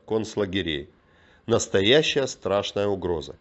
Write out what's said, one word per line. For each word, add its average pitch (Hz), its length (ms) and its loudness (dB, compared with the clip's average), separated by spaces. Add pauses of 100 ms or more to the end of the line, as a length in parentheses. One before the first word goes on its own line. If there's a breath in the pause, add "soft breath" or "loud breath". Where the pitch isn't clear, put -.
концлагерей. 95 840 -2 (560 soft breath)
Настоящая 117 840 2
страшная 101 600 -2
угроза. 87 540 -4